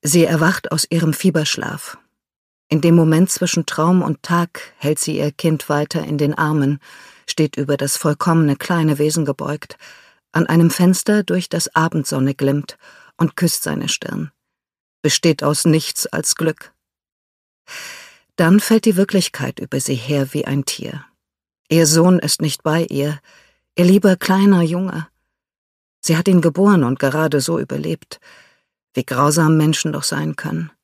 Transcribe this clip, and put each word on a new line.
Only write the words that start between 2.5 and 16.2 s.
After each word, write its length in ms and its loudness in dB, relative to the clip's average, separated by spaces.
In 120 0
dem 160 6
Moment 340 4
zwischen 340 -2
Traum 380 2
und 220 -6
Tag 540 -4
hält 200 -2
sie 200 -4
ihr 120 -2
Kind 380 -2
weiter 340 -2
in 160 -4
den 160 0
Armen, 460 0
steht 280 -2
über 200 -2
das 200 -4
vollkommene 600 0
kleine 420 -2
Wesen 260 0
gebeugt, 540 -8
an 160 0
einem 200 4
Fenster, 540 2
durch 260 -4
das 280 -6
Abendsonne 580 -2
glimmt, 420 -4
und 180 0
küsst 260 -2
seine 260 -6
Stirn. 440 -8
Besteht 440 0
aus 200 -2
nichts 440 0
als 260 -4